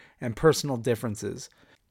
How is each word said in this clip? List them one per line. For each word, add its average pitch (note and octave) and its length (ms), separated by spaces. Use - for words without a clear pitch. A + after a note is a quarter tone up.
and A#2+ 140
personal C#3+ 420
differences. A2+ 720